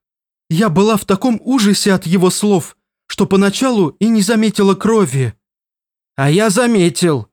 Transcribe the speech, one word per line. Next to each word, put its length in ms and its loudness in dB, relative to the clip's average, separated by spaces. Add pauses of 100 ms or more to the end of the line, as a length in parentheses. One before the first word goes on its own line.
(480)
Я 200 0
была 280 0
в 80 -6
таком 380 -2
ужасе 500 0
от 120 -2
его 240 2
слов, 480 -2 (300)
что 180 -2
поначалу 640 0 (100)
и 100 0
не 120 2
заметила 540 0
крови». 580 -2 (840)
«А 120 0
я 200 2
заметил», 840 0